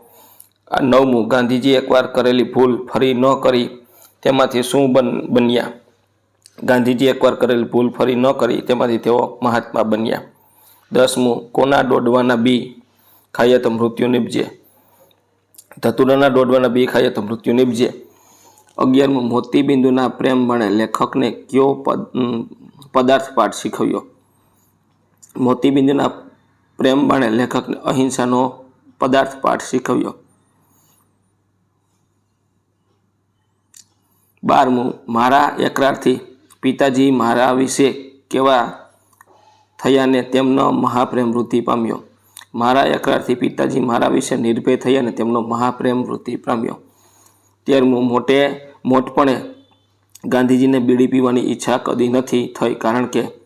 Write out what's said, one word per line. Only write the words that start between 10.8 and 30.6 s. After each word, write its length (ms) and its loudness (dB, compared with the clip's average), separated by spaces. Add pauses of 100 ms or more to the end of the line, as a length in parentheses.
દસમું, 600 0
કોના 300 2
દોડવાના 540 0
બી 460 -2 (520)
ખાઈએ 240 4
તો 120 2
મૃત્યુ 380 -2
નીપજે? 520 -2 (1200)
ધતુરાના 460 4
દોડવાના 380 2
બી 180 2
ખાઈએ 240 0
તો 120 -8
મૃત્યુ 340 -4
નીપજે. 380 0 (840)
અગિયારમું, 500 2
મોતીબિંદુના 800 0
પ્રેમ 400 0
બાણે 220 0
લેખકને 640 -2
કયો 420 0
પદ-, 460 -6
ઉમ, 300 -4 (440)
પદાર્થ 420 2
પાઠ 180 0
શીખવ્યો? 520 -4 (1300)
મોતીબિંદુના 720 0 (680)
પ્રેમ 300 2
બાણે 220 2
લેખકને 480 -2
અહિંસાનો 880 -2 (340)
પદાર્થ 420 0
પાઠ 220 -2
શીખવ્યો. 520 -4 (4000)